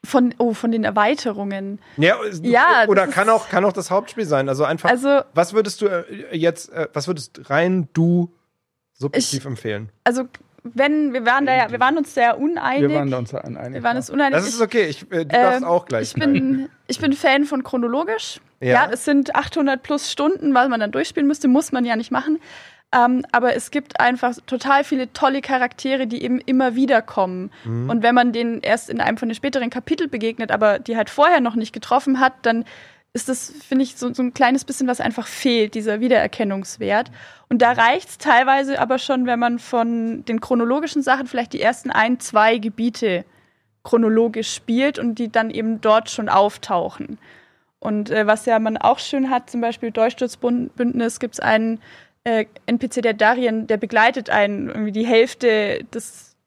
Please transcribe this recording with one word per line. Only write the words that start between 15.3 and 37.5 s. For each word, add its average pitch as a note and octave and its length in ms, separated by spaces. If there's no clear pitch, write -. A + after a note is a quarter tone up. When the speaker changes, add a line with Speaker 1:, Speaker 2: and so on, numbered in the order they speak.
Speaker 1:
äh, A#3+ 60
Speaker 2:
darfst B3+ 220
auch E3+ 220
gleich - 220
Speaker 1:
ich - 60
bin, C#4+ 180
Speaker 2:
bleiben. C4+ 360
Speaker 1:
ich - 140
bin D#4 120
Fan C#4+ 320
von C#4+ 200
chronologisch. B3 760
Speaker 2:
Ja. B2+ 80
Speaker 1:
Ja, - 60
es - 120
sind C#4+ 320
achthundert C#4 460
plus D4 280
Stunden, D4+ 440
was B3+ 140
man A#3+ 120
dann G#3+ 120
durchspielen C#4+ 360
müsste, D4 200
muss C4+ 240
man B3 120
ja A#3+ 100
nicht A3+ 160
machen. D4+ 280
Ähm, B3 400
aber A#3+ 220
es - 160
gibt - 300
einfach B3 340
total C#4 360
viele C4 300
tolle C4+ 280
Charaktere, C4 680
die A#3+ 160
eben B3 160
immer B3+ 340
wieder C4 280
kommen. F#3 480
Speaker 2:
Mhm. A#2 260
Speaker 1:
Und A#3 120
wenn A#3 120
man B3 180
denen A#3 300
erst - 280
in A#3 100
einem A3+ 180
von A#3+ 100
den A3+ 80
späteren C4 340
Kapitel D4+ 380
begegnet, A3+ 420
aber G#3 300
die A#3 160
halt G#3+ 140
vorher D4+ 300
noch A#3 160
nicht A3 160
getroffen B3+ 460
hat, C4 140
dann A#3 220
ist - 160
das, B3+ 220
finde C4+ 160
ich, B3+ 140
so, B3 180
so C4 80
ein B3 120
kleines C4 300
bisschen, C4+ 220
was B3 140
einfach - 260
fehlt, A#3 480
dieser G#3+ 260
Wiedererkennungswert. G#3 1080
Und A#3+ 140